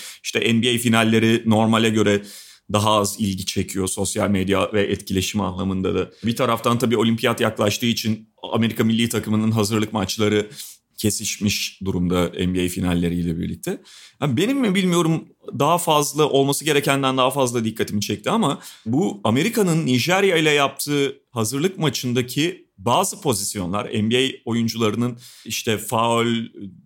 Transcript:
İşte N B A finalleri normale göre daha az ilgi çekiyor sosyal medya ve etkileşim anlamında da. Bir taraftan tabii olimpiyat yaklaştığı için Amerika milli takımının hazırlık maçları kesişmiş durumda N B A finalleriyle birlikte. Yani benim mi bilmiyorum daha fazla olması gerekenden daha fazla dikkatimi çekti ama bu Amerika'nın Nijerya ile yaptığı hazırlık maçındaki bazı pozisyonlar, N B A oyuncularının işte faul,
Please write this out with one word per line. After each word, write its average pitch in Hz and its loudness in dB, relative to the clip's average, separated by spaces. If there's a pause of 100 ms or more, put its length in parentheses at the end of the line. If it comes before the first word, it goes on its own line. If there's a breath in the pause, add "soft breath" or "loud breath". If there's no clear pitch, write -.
(240 loud breath)
İşte - -4
N 117 2
B 123 2
A - 2
finalleri 113 4
normale 113 4
göre 104 4 (520 loud breath)
daha 104 4
az 104 2
ilgi 95 -2
çekiyor 95 -4
sosyal 98 -2
medya 95 0
ve 101 2
etkileşim 98 -2
anlamında 92 -2
da. 92 -2 (120)
Bir 117 -2
taraftan 117 0
tabii 117 0
olimpiyat 113 0
yaklaştığı 110 0
için 110 -4 (240)
Amerika 113 0
milli 113 2
takımının 107 0
hazırlık 110 0
maçları 104 0 (480 loud breath)
kesişmiş - -4
durumda 90 0
N 90 -2
B 90 0
A - 0
finalleriyle 87 -2
birlikte. 87 -8 (400 loud breath)
Yani 139 0
benim 233 0
mi 214 0
bilmiyorum 170 2 (320)
daha 156 4
fazla 147 2
olması 139 2
gerekenden 139 2
daha 131 4
fazla 123 0
dikkatimi 104 -2
çekti 104 -4
ama 185 0 (260 loud breath)
bu 160 0
Amerika'nın 165 2
Nijerya 165 2
ile 156 2
yaptığı 143 0 (100)
hazırlık 131 -2
maçındaki 131 -2 (100)
bazı 143 0
pozisyonlar, 101 -4
N 110 0
B 120 2
A 131 2 (160)
oyuncularının 113 -2 (280 loud breath)
işte 110 -4
faul, 117 0 (500)